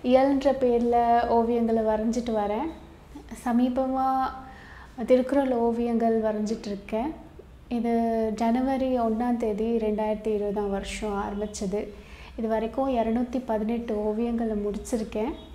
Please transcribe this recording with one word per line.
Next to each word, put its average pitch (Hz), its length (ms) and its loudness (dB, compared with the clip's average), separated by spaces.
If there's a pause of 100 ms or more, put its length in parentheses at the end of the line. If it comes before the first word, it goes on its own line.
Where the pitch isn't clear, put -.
இயல்ன்ற 269 480 4
பேர்ல 240 680 4 (100)
ஓவியங்களை 226 540 2
வரைஞ்சிட்டு 226 480 0
வரேன். 214 380 0 (760)
சமீபமா 262 800 2 (800)
திருக்குறள் 254 460 4
ஓவியங்கள் 233 720 2
வரைஞ்சிட்டு 214 440 -2
இருக்கேன். 214 480 -4 (540)
இது 233 680 0
ஜனவரி 254 640 2
ஒண்ணாம் 233 380 2
தேதி 226 400 0
ரெண்டாயிரத்தி 214 500 0
இருபதாம் 208 420 0
வருஷம் 202 540 -4
ஆரம்பிச்சது. 208 640 -4 (480)
இது 226 120 -4
வரைக்கும் 226 480 0
இருநூத்தி 240 500 0
பதினெட்டு 226 480 -2
ஓவியங்களை 220 600 -2 (100)
முடிச்சிருக்கேன். 220 680 -4 (220)